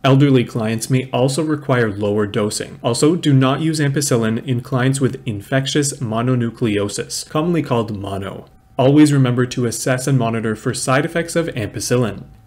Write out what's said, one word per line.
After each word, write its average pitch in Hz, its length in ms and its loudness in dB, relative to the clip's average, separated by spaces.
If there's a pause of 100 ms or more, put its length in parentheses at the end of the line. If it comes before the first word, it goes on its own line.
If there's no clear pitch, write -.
Elderly 135 400 6
clients 113 460 -4
may 131 220 0
also 135 320 0
require 139 480 0
lower 104 340 0
dosing. 104 560 -4
Also, 147 340 2
do 156 160 0
not 135 300 4
use 160 180 0
ampicillin 135 680 0
in 120 140 -2
clients 135 380 0
with 131 280 -2
infectious 135 720 -2
mononucleosis, 113 1300 -2
commonly 160 320 0
called 113 340 -2
mono. 95 520 -8 (320)
Always 143 340 6
remember 127 320 2
to 123 220 -2
assess 127 400 -2
and 135 100 2
monitor 113 380 0
for 120 180 -4
side 135 320 0
effects 165 300 -4
of 165 140 0
ampicillin. 104 760 -2 (220)